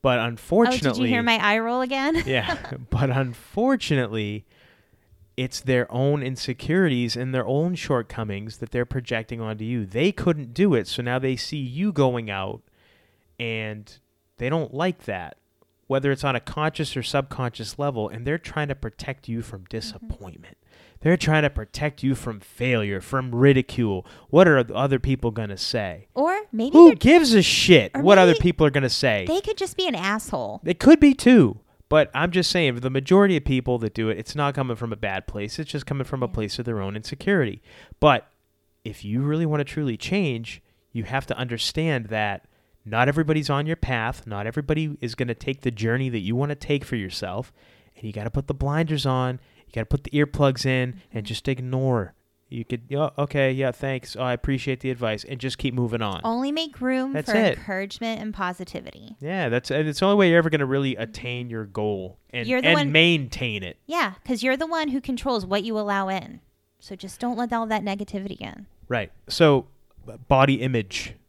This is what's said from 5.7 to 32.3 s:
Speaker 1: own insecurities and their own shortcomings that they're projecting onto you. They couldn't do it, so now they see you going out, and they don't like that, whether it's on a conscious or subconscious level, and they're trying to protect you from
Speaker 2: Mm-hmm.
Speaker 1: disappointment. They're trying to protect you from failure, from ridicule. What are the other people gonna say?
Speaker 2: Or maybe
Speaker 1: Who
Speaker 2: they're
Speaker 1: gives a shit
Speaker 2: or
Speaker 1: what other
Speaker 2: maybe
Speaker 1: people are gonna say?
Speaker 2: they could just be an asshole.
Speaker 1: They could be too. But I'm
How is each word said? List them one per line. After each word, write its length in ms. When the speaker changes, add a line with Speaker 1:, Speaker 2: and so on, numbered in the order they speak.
Speaker 1:
own 300
insecurities 960
and 180
their 120
own 300
shortcomings 840
that 140
they're 120
projecting 560
onto 240
you. 220
They 260
couldn't 420
do 200
it, 120
so 160
now 160
they 180
see 200
you 360
going 380
out, 320
and 600
they 100
don't 260
like 300
that, 320
whether 260
it's 120
on 120
a 40
conscious 560
or 60
subconscious 760
level, 300
and 180
they're 120
trying 300
to 60
protect 540
you 140
from 200
Speaker 2:
Mm-hmm. 140
Speaker 1:
disappointment. 800
They're 140
trying 240
to 80
protect 520
you 120
from 260
failure, 600
from 340
ridicule. 720
What 180
are 160
the 100
other 240
people 320
gonna 280
say? 560
Speaker 2:
Or 200
maybe 220
Speaker 1:
Who 140
Speaker 2:
they're 100
Speaker 1:
gives 380
a 80
shit 520
Speaker 2:
or 60
Speaker 1:
what 180
other 140
Speaker 2:
maybe 100
Speaker 1:
people 240
are 40
gonna 180
say? 400
Speaker 2:
they 140
could 160
just 180
be 100
an 80
asshole. 680
Speaker 1:
They 80
could 280
be 120
too. 480
But 240
I'm 160